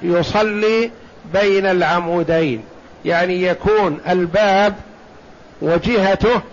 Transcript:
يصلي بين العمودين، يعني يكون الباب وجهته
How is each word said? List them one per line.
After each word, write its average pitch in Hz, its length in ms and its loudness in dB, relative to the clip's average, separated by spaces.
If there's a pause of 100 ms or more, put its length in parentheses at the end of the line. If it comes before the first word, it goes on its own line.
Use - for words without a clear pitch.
يصلي 214 880 0 (420)
بين 196 320 2
العمودين، 165 1000 0 (420)
يعني 180 380 0
يكون 180 560 0 (100)
الباب 196 640 2 (840)
وجهته 196 800 2 (120)